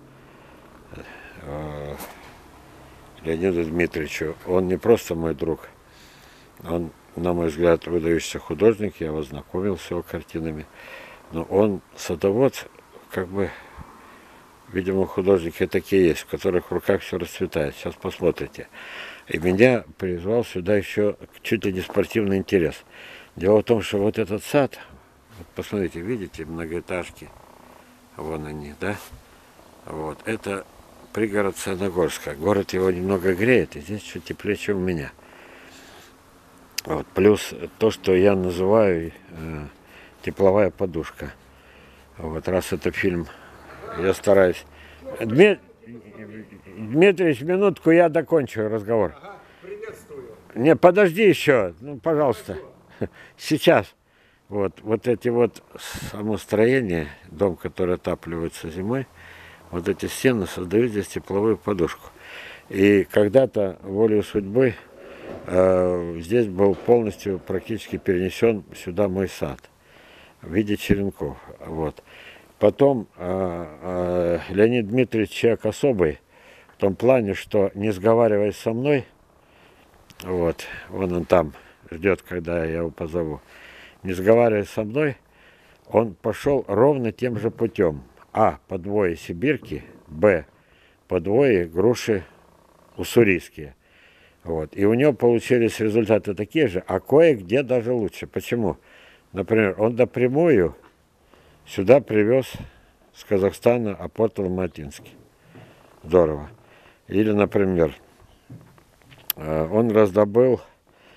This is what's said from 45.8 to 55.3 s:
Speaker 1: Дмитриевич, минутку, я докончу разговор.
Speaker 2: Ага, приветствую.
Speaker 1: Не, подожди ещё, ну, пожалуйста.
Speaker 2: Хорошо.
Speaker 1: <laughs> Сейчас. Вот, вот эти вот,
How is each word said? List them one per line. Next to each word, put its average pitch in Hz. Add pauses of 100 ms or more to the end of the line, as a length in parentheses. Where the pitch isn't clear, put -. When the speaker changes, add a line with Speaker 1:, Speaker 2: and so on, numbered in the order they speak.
Speaker 1:
Дмитриевич, 151
минутку, 180
я 170
докончу 139
разговор. 104
Speaker 2:
Ага, 196 (260)
приветствую. 208 (320)
Speaker 1:
Не, 139
подожди 185
ещё, 123
ну, 139
пожалуйста. 127 (400)
Speaker 2:
Хорошо. - (120)
Speaker 1:
<laughs> -
Сейчас. 143 (560)
Вот, 98
вот 107
эти 123
вот, 120 (480)